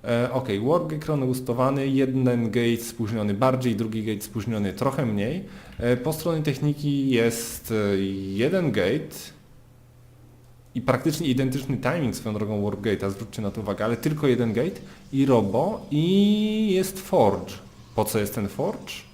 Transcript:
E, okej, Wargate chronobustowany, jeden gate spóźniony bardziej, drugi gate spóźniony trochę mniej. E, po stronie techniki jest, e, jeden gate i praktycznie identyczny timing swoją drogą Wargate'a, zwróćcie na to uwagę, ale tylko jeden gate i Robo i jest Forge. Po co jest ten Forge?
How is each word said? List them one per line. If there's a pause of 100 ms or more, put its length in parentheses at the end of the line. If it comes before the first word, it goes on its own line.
E,
okej,
Wargate
chronobustowany,
jeden
gate
spóźniony
bardziej,
drugi
gate
spóźniony
trochę
mniej. (340)
E,
po
stronie
techniki
jest,
e, (380)
jeden
gate (1600)
i
praktycznie
identyczny
timing
swoją
drogą
Wargate'a,
zwróćcie
na
to
uwagę,
ale
tylko
jeden
gate (320)
i
Robo
i
jest
Forge. (400)
Po
co
jest
ten
Forge? (220)